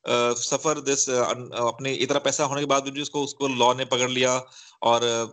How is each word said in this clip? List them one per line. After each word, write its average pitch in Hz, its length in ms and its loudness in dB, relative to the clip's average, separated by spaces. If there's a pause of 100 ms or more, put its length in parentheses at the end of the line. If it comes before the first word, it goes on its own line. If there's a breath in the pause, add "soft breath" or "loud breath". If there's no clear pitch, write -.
uh, 120 400 0
suffer 151 260 0
this, 139 340 -2
uh, 123 200 2
un-, 120 300 -6
uh, 120 80 2
अपने 131 260 -4
इतना 139 260 0
पैसा 139 240 0
होने 139 180 -2
के 147 40 -2
बाद 139 180 2
भी 139 180 -8
उसको, 143 220 -4
उसको 139 240 -4
लॉ 123 260 4
ने 127 120 -4
पकड़ 127 240 0
लिया 127 360 0 (380 loud breath)
और, 117 180 4 (320)